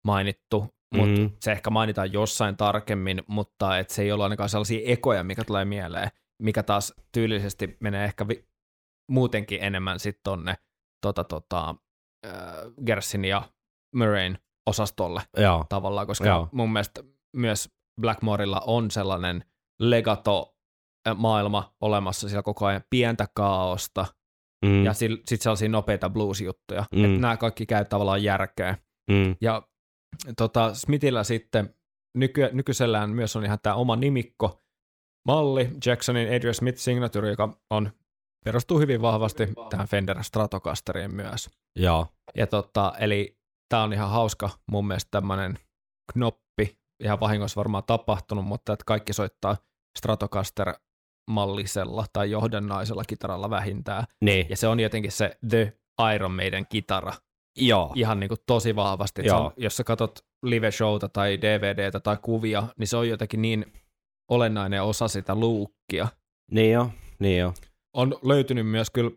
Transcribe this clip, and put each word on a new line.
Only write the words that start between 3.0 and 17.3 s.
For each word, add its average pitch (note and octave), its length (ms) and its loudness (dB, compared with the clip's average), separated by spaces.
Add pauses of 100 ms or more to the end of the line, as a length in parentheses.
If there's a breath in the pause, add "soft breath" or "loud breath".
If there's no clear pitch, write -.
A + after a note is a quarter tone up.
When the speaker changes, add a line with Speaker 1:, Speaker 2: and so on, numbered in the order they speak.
Speaker 1:
mutta G2+ 520 -2
et F#2 120 -4
se G#2 120 -2
ei G#2 100 2
ole G#2 100 0
ainakaan G2+ 260 0
sellaisia G#2+ 360 -2
ekoja, A#2+ 400 2
mikä F#2+ 200 -6
tulee G2 200 0
mieleen, G2 440 -4 (340)
mikä G#2+ 200 2
taas G2+ 320 0 (180)
tyylisesti G#2 680 -2
menee G#2 240 -2
ehkä G2+ 240 -4
vi-, - 160 -6 (680)
muutenkin A2+ 520 0
enemmän F#2+ 380 -2
sit G#2 220 -6
tonne F2+ 320 -4 (480)
tota, F2 220 -2
tota, E2 500 -6 (520)
ö, G2 40 -14 (560)
Gersin G2+ 380 -2
ja G2 180 0 (540)
Murrayn G2 420 2 (280)
osastolle F#2+ 560 -2 (140)
Speaker 2:
Joo. F2 320 4
Speaker 1:
tavallaan, G2+ 380 -2
koska G2 200 -2
Speaker 2:
Joo. E2+ 260 4
Speaker 1:
mun A2+ 200 0
mielestä G#2 300 -4 (340)